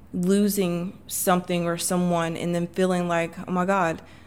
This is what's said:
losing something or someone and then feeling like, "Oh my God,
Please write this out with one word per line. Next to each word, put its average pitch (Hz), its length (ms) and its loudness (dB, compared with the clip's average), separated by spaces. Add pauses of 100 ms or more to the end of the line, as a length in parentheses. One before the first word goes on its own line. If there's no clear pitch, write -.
(140)
losing 185 920 0
something 180 580 0
or 170 120 -2
someone 175 580 0
and 175 180 -2
then 175 140 0
feeling 180 400 0
like, 170 240 0 (160)
"Oh - 40 -4
my 180 140 0
God, 185 360 0 (260)